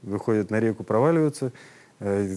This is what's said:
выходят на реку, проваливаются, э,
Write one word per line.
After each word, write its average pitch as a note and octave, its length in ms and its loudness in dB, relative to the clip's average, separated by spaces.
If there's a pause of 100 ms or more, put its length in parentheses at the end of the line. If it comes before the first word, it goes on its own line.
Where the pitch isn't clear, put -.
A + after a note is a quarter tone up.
выходят G#2 480 -2
на A2 100 0
реку, A2 240 0
проваливаются, C#3+ 680 2 (460)
э, G2+ 380 0